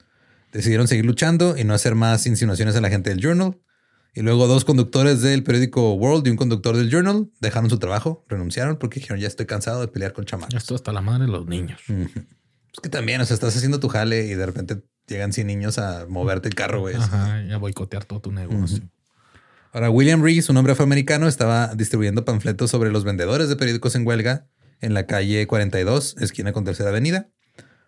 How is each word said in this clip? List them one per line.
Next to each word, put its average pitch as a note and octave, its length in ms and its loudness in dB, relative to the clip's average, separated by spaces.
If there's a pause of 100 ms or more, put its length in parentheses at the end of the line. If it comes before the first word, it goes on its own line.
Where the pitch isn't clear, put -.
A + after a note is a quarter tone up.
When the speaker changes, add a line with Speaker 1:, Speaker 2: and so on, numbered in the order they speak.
(500)
Speaker 1:
Decidieron A2+ 380 2
seguir A2+ 180 2
luchando E3 500 2
y C3 60 -2
no G#2+ 120 2
hacer A2+ 200 2
más A2+ 320 2
insinuaciones G#2+ 480 0
a A#2+ 60 2
la G2+ 100 0
gente F#2+ 200 0
del F2+ 100 -2
Journal. F3 400 0 (560)
Y A2+ 60 -6
luego A#2+ 240 4
dos B2+ 180 6
conductores C3+ 580 4
del C3+ 200 2
periódico B2 520 2
World C3+ 340 2
y - 20 4
un A#2 60 2
conductor A#2 400 0
del A#2+ 120 2
Journal G3 400 2 (120)
dejaron A2+ 280 0
su A2 120 2
trabajo, G#2 480 -4
renunciaron G#2+ 480 -4
porque C3 240 -8
dijeron, G#2 180 -8
"Ya G2+ 80 -4
estoy A2 200 -8
cansado A2+ 340 -4
de A#2+ 80 -4
pelear G2 240 -6
con G2+ 120 -10
chamacos". F2+ 280 -10
Speaker 2:
Ya B2 60 -2
estoy B2 180 -6
hasta A2 160 -8
la G2+ 80 -4
madre A#2+ 260 0
de A2+ 60 0
los E2+ 160 -6
niños. F2 400 -6
Speaker 1:
Ujú. F#2 200 -2 (640)
Es - 80 -20
que F3 80 -10
también, C3 320 -2
o B2 40 0
sea, A#2 100 0
estás A2+ 220 0
haciendo C3+ 240 0
tu C3+ 80 0
jale A2 380 0
y G#2 80 -4
de F#2 120 -2
repente F#2 360 -8 (260)
llegan G2+ 240 -4
cien G#2 160 -4
niños G2+ 300 -4
a F2 300 -6
moverte F#2+ 400 -2
el G#2+ 60 -6
carro, G2+ 240 -4
güey. F#2+ 160 -4
Speaker 2:
Ajá, G#2+ 480 -2
y G2 80 -8
a G#2 60 -4
boicotear G2 480 -6
todo G#2 160 -10
tu G2+ 100 -10
negocio. F#2+ 480 -2
Speaker 1:
Ujú. F#2 100 -12 (840)
Ahora, A#2 180 0
William C#3+ 320 6
Reese, E3 300 4
un C3 60 6
hombre C3 160 4
afroamericano, C#3 520 2
estaba A#2 480 2
distribuyendo G#2+ 500 0
panfletos A2 460 -2
sobre A2+ 220 2
los G#2+ 100 0
vendedores G2+ 460 0
de C#3+ 80 0
periódicos A#2 400 0
en A#2+ 100 0
huelga A#2 400 0 (340)
en A2 140 -2
la G2 140 0
calle G#2 400 0
cuarenta G2+ 320 0
y - 20 0
dos, B2+ 380 0
esquina G2+ 320 -4
con G#2+ 120 -4
Tercera G2 260 -2
Avenida. D#3+ 400 -2 (580)